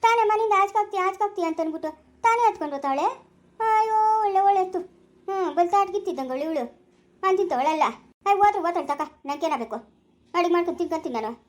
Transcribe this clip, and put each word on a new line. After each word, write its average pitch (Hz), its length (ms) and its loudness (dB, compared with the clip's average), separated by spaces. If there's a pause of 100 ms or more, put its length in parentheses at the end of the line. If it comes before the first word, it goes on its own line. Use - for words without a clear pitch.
ತಾನೇ 466 280 4
ಮನೆಯಿಂದ 427 300 2
ಆಚೆಗೆ 403 200 0
ಹಾಕ್ತೀಯ, 415 260 -2
ಆಚೆಗೆ 392 180 -2
ಹಾಕ್ತೀಯ 403 260 -4
ಅಂತ 320 140 -6
ಅಂದ್ಬಿಟ್ಟು 320 260 -6 (340)
ತಾನೇ 466 220 4
ಹತ್ಕೊಂಡು 320 300 -2
ಹೋಗ್ತಾವಳೆ. 277 300 -2 (540)
ಅಯ್ಯೋ, 440 380 2 (260)
ಒಳ್ಳೆ 381 240 2
ಒಳ್ಳೆ 403 160 4
ಎತ್ತು. 370 160 -6 (480)
ಹ್ಮ್, 381 280 -2
ಬಲ್ 349 180 2
ತಾಟ್ಗಿತ್ತಿದ್ದಂಗೆ 370 600 -2
ಅವಳು 277 140 -4
ಇವಳು. 302 160 -4 (580)
ಅಂತಿಂತವಳಲ್ಲ. 320 600 2 (420)
ಅಯ್ಯ, 403 160 4
ಹೋದ್ರೆ 415 240 4
ಹೋತಾಳೆ 339 260 -2
ತಕ, 285 100 -4 (280)
ನಂಗೇನಾಗಬೇಕು? 277 480 -4 (560)
ಅಡಿಗೆ 349 200 2
ಮಾಡ್ಕೊಂಡು 349 260 0
ತಿನ್ಕೊಂತೀನಿ 320 380 -4
ನಾನು. 220 140 -6 (160)